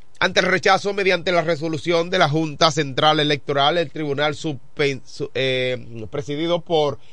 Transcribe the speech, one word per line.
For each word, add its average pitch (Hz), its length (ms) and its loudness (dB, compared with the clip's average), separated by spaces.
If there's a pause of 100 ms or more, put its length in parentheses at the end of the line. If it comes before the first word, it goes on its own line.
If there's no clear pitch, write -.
(180)
Ante 185 220 2
el 180 60 4
rechazo, 190 480 2
mediante 185 360 0
la 170 120 4
resolución 165 680 0
de 185 100 0
la 156 120 6
Junta 160 400 4
Central 151 500 2
Electoral, 147 560 0
el 165 140 -2
tribunal 147 440 -2
suspen-, 143 680 -4
su-, - 300 -8
eh, 127 760 -2
presidido 151 520 -2
por 151 360 0 (140)